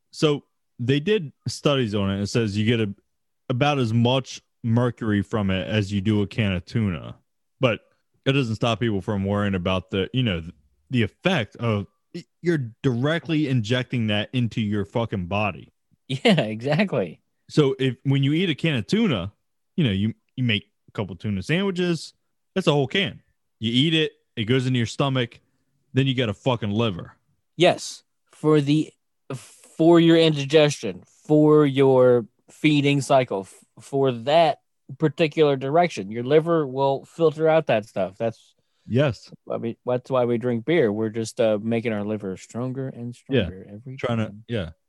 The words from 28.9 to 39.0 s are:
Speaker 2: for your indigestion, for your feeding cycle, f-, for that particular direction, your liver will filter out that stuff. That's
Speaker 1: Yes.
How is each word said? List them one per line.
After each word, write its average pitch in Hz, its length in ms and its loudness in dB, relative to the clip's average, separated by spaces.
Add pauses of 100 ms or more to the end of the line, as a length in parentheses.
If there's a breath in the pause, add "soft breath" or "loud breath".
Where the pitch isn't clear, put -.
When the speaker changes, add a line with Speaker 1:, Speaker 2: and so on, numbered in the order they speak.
Speaker 2:
for - 680 2
your 165 160 6
indigestion, 143 880 2 (240)
for 151 360 6
your 127 600 4 (240)
feeding 143 500 2
cycle, 127 420 0
f-, - 220 -20 (160)
for 135 300 0
that 143 480 0 (400)
particular 151 580 2
direction, 135 540 -2
your 117 140 -6
liver 160 420 2
will 135 380 -2
filter 156 440 0
out 156 200 2
that 110 180 0
stuff. 92 320 -6
That's - 360 -6 (340)
Speaker 1:
Yes. 127 420 -2 (200)